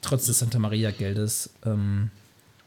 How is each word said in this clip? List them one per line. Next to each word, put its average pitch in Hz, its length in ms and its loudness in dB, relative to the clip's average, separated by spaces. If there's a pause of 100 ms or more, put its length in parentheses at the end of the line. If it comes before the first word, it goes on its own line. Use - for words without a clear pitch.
Trotz 127 240 0
des 117 140 2
Santa 117 200 0
Maria-Geldes. 107 880 0 (160)
Ähm, 104 460 0 (560)